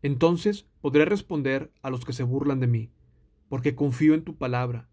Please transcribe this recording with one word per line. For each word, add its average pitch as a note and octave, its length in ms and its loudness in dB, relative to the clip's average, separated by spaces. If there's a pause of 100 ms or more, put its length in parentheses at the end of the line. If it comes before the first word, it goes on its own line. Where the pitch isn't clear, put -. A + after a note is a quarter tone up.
Entonces E3+ 640 0 (140)
podré D3 240 4
responder D3+ 760 -2
a C3+ 100 -8
los B2 140 -6
que C#3 80 -8
se B2+ 120 -4
burlan C3+ 340 0
de B2+ 80 0
mí, A#2 240 0 (580)
porque B2+ 280 -4
confío D3 380 4
en D#3+ 100 -2
tu E3 120 -12
palabra. B2 560 -4